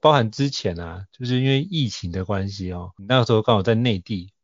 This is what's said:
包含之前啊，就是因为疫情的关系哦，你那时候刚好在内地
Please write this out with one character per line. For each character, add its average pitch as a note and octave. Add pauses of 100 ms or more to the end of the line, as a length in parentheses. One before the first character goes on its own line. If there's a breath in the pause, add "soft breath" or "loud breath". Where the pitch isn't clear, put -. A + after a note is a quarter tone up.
包 D#3
含 A#2
之 C#3
前 F2+
啊， F2
就 B2
是 B2+
因 C3+
为 C3+
疫 D#3+
情 -
的 F#2
关 G2
系 F#2+
哦， F2+
你 G2
那 B2
时 A#2+
候 A2
刚 A#2
好 G2
在 A2+
内 A2+
地 F#2 (120)